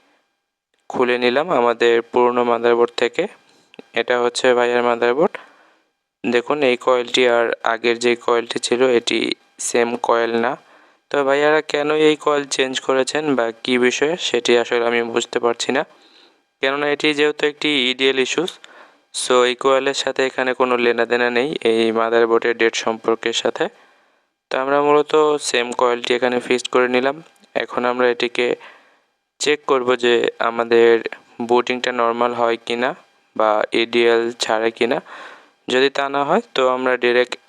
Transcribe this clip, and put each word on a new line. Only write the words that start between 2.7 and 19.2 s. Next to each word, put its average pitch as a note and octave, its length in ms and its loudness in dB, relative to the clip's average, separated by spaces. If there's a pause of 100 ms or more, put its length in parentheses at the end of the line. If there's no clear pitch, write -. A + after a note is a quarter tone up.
থেকে। A#2+ 200 -2 (760)
এটা A#2+ 220 0
হচ্ছে A#2+ 240 -2 (120)
ভাইয়ার A#2+ 300 2
মাদারবোর্ড। A#2+ 460 0 (1000)
দেখুন C3 240 0 (120)
এই B2 60 2 (100)
কয়েলটি B2 360 2 (140)
আর A#2 100 2 (260)
আগের A#2 320 0
যে A#2+ 80 4 (140)
কয়েলটি A#2 400 -2
ছিল A#2+ 140 0 (180)
এটি A2+ 220 -2 (480)
সেম A#2+ 200 0 (200)
কয়েল A#2 240 0 (120)
না। C3 80 -2 (580)
তো C#3+ 60 -4 (120)
ভাইয়ারা D3 320 2 (120)
কেন D3 160 -2 (200)
এই D3+ 160 2
কয়েল D3 200 0 (120)
চেঞ্জ C3 180 -2 (120)
করেছেন C3+ 380 0 (120)
বা A#2 100 0 (180)
কী B2+ 100 0 (120)
বিষয়ে C#3+ 280 0 (140)
সেটি A#2+ 240 0 (100)
আসলে A#2+ 280 -2
আমি A#2+ 100 0 (140)
বুঝতে A#2+ 300 -2
পারছি A#2+ 320 -2
না, D3+ 60 -2 (800)
কেননা C#3+ 340 -2
এটি D3+ 140 -2 (100)
যেহেতু D3+ 240 0 (100)
একটি D3+ 180 -4 (200)
ইডিএল C3 360 0
ইস্যুস, - 260 -4 (680)